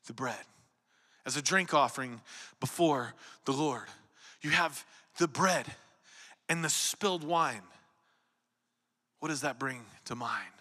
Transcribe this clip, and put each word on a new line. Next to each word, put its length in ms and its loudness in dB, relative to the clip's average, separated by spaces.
the 80 -12
bread 320 -6
as 100 -2
a 60 -2
drink 320 2
offering 480 2
before 540 2
the 80 0
Lord. 360 -2
You 100 -4
have 340 2
the 100 4
bread 480 0
and 140 0
the 80 0
spilled 540 0
wine. 380 0
What 120 -6
does 100 -4
that 180 -4
bring 260 -6
to 100 -8
mind? 460 -4